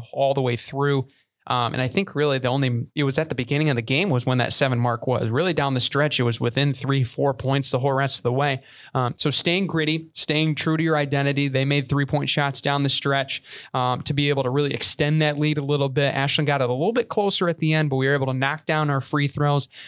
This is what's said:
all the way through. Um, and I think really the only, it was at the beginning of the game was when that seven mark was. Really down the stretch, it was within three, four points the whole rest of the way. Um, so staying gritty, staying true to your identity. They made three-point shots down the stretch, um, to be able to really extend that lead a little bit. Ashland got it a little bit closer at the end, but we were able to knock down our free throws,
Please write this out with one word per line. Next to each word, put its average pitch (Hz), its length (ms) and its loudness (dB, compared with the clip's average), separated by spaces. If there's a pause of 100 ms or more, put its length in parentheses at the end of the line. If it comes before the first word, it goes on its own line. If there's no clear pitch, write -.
(120)
all 135 220 0
the 139 80 0
way 123 140 0
through. 139 500 -2 (400)
Um, 120 260 0
and 127 100 -2
I 127 60 0
think 196 260 -4
really 143 240 0
the 123 100 -2
only, 123 460 0
it 151 80 -2
was 135 160 0
at 156 100 -2
the - 60 -4
beginning 143 360 0
of 131 60 0
the 117 60 -2
game 139 260 0
was 123 160 0
when 127 140 2
that 120 140 0
seven 127 260 2
mark 117 300 -2
was. 120 220 0
Really 160 240 0
down 143 200 0
the 127 60 0
stretch, 139 400 0
it - 20 2
was 117 180 0
within 135 340 0
three, 135 280 0
four 135 320 0
points 135 380 0
the 127 80 0
whole 139 140 0
rest 135 260 2
of - 20 -18
the 120 100 0
way. 139 300 0 (320)
Um, 127 220 0
so - 140 0
staying 180 360 2
gritty, 160 460 -2
staying 156 420 2
true 160 220 0
to 160 60 0
your 160 140 2
identity. 143 520 0
They 131 160 0
made 139 240 0
three-point 139 400 0
shots 143 320 0
down 143 240 0
the 139 40 2
stretch, 139 540 -2 (320)
um, 127 280 0
to - 100 -2
be 143 160 2
able 135 160 2
to 123 60 -2
really 143 240 0
extend 151 480 2
that 147 180 0
lead 151 180 0
a 143 60 -2
little 143 240 0
bit. 139 260 0
Ashland 139 320 0
got 143 140 2
it 127 80 0
a 123 40 0
little 156 200 0
bit 240 160 -2
closer 196 400 0
at 165 100 -2
the 156 140 2
end, 156 180 2
but 135 60 -2
we 131 100 0
were 139 80 2
able 135 120 0
to 131 80 -2
knock 135 300 -2
down 156 240 0
our 139 120 0
free 143 260 -2
throws, 143 420 0 (200)